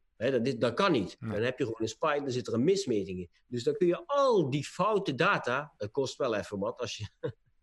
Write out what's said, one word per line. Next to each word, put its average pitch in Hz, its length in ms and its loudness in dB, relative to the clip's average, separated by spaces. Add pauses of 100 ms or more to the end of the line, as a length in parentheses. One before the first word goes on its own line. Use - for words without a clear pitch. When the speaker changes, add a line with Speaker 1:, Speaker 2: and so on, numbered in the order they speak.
(180)
Speaker 1:
hè, 123 140 0
dat 123 160 2
is, 131 100 -2
dat 117 160 2
kan 196 180 4
niet. 107 280 0
Speaker 2:
Nee. 113 120 -6
Speaker 1:
Dan 101 100 0
heb 123 160 0
je 147 60 0
gewoon 113 180 -4
een 110 60 -2
spike, 147 340 0
dan 139 100 -4
zit 120 160 -2
er 110 60 -4
een 117 100 4
mismeting 110 560 0
in. 87 100 -10 (180)
Dus 123 160 -6
dan 143 100 2
kun 180 140 2
je 175 180 0
al 254 440 4
die 139 160 -2
foute 196 500 0
data, 147 600 0
dat 104 140 -6
kost 135 260 -4
wel 123 180 0
even 101 240 -4
wat 101 200 -4
als 117 180 -6
je 110 80 -8 (140)
<laughs> - 140 -6 (300)